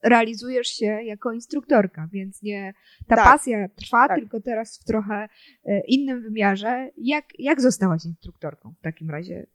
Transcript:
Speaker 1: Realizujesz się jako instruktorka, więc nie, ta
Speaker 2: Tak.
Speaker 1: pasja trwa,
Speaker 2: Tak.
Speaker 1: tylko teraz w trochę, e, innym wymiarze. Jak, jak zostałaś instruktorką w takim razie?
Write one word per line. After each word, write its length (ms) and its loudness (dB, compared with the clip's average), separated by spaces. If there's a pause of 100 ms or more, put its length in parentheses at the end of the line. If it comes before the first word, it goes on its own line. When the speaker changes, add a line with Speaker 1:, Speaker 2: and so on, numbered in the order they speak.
Speaker 1:
Realizujesz 640 2
się 180 -4
jako 460 -4
instruktorka, 800 0
więc 300 -10
nie, 320 -8 (340)
ta 80 4
Speaker 2:
Tak. 100 6
Speaker 1:
pasja 500 6
trwa, 320 2
Speaker 2:
Tak. 120 0
Speaker 1:
tylko 220 -10
teraz 380 -6
w 40 -20
trochę, 460 -4 (360)
e, 220 0
innym 340 -2
wymiarze. 760 -2
Jak, 280 -4 (140)
jak 220 0
zostałaś 440 2
instruktorką 760 -14
w 40 -20
takim 260 -8
razie? 460 -12